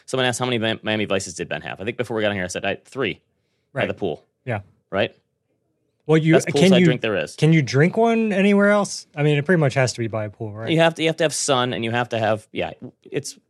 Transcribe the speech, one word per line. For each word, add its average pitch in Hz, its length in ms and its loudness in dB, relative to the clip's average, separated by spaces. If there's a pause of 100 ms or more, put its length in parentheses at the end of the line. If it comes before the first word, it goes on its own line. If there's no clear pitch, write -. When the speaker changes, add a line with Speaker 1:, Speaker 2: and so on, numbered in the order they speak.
Speaker 1:
Someone 127 220 -2
asked 120 140 -2
how 127 40 -2
many 127 140 -2
Mi-, 110 240 -2
Miami 107 240 -2
Vices 95 280 -4
did 85 140 -8
Ben 76 140 -8
have. 62 180 -12
I 95 40 -10
think 113 120 -8
before 117 200 -6
we 110 60 -2
got 104 80 0
on 101 40 -4
here, 92 100 -4
I 90 40 -6
said, 90 160 -8
I, 98 100 -2 (100)
three. 113 300 -6 (580)
By 131 80 -6
Speaker 2:
Right. 101 80 0
Speaker 1:
the 95 60 -6
pool. 82 300 -6 (200)
Speaker 2:
Yeah. 110 160 -6 (300)
Speaker 1:
Right? 101 260 -4 (920)
Speaker 2:
Well, 156 120 4
you, 160 160 4
Speaker 1:
Best - 140 2
Speaker 2:
can - 80 -4
Speaker 1:
poolside 180 240 6
Speaker 2:
you, 185 40 6
Speaker 1:
drink 123 160 4
there 107 160 -2
is. 76 200 -6
Speaker 2:
can 151 180 4
you 160 80 4
drink 135 340 2
one 226 360 2
anywhere 202 380 4
else? 208 360 -2 (100)
I 147 60 -2
mean, 147 160 4
it 139 80 -2
pretty 185 140 4
much 143 140 2
has 131 200 2
to 123 60 -10
be 113 80 -2
by 107 160 -4
a 107 60 -8
pool, 107 220 -12
right? 110 180 -8
Speaker 1:
You 160 100 2
have 165 160 4
to, 160 60 -4
you 160 60 2
have 156 80 -2
to 170 80 0
have 147 100 0
sun, 127 380 0
and 104 120 -4
you 117 60 -2
have 120 200 -2
to 117 80 -2
have, 110 340 0
yeah, 85 200 -6 (300)
it's - 360 -10 (120)